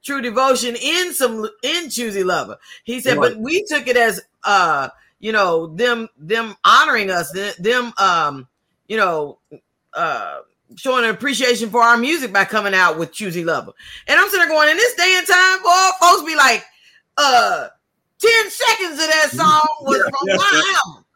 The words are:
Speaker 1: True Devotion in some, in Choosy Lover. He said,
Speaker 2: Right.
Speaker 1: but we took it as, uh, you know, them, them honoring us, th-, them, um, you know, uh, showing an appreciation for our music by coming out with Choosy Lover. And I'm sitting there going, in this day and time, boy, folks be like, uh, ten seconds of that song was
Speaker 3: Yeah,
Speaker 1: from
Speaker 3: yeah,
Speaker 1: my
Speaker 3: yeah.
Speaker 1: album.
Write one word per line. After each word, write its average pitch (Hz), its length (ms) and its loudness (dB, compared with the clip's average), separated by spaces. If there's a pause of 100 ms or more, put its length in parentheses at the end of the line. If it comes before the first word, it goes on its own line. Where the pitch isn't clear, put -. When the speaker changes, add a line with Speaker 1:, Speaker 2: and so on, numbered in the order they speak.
Speaker 1:
True 277 180 -8
Devotion 240 540 0
in 320 400 -4
some, 226 340 -2 (140)
in 320 260 -4
Choosy 214 360 -6
Lover. 147 340 -4 (240)
He 247 180 -10
said, 254 180 0
Speaker 2:
Right. 240 160 2
Speaker 1:
but 220 60 -14
we 320 280 -2
took 285 180 -4
it 247 100 0
as, 220 240 2 (220)
uh, 165 460 0 (320)
you 208 100 -8
know, 175 380 0
them, 226 400 -2 (100)
them 208 460 -6
honoring 233 440 2
us, 175 220 -4
th-, 196 240 -8
them, 233 440 -2
um, 151 500 0 (400)
you 214 80 -6
know, 160 420 -2 (560)
uh, 113 460 -6 (360)
showing 254 280 -2
an 226 60 0
appreciation 233 600 -2
for 240 100 0
our 233 160 6
music 254 360 -2
by 196 120 2
coming 202 300 -2
out 175 240 2
with 160 140 -6
Choosy 180 320 -8
Lover. 139 280 -4 (340)
And 294 140 2
I'm 392 80 4
sitting 359 180 2
there 311 80 -2
going, 302 160 4
in 320 60 2
this 466 200 0
day 370 200 2
and 349 100 -2
time, 370 360 4
boy, 370 260 4 (120)
folks 349 240 6
be 311 120 -4
like, 254 280 2 (520)
uh, 220 520 2 (500)
ten 440 320 2
seconds 427 420 -2
of 311 140 -4
that 311 260 2
song 302 360 4 (140)
was 269 160 0
Speaker 3:
Yeah, - 120 0
Speaker 1:
from - 180 -4
Speaker 3:
yeah, - 80 2
Speaker 1:
my 392 300 2
Speaker 3:
yeah. 381 180 0
Speaker 1:
album. - 200 -16 (120)